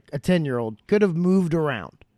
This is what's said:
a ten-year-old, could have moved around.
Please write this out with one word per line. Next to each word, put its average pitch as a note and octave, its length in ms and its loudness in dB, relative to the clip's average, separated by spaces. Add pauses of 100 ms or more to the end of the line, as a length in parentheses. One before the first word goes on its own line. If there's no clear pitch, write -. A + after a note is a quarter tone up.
(140)
a C#3+ 60 -4
ten-year-old, B2+ 680 -2
could G#3 140 2
have F#3+ 140 2
moved F3+ 400 2
around. C3+ 500 -4 (120)